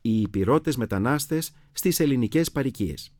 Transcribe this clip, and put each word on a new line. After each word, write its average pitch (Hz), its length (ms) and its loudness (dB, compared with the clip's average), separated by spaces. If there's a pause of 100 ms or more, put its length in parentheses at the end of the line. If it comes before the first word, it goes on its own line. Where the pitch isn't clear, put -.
Οι 110 200 2
Υπηρώτες 107 560 0
μετανάστες 127 720 -2 (200)
στις - 280 0
ελληνικές 143 520 0
παροικίες. 110 680 -4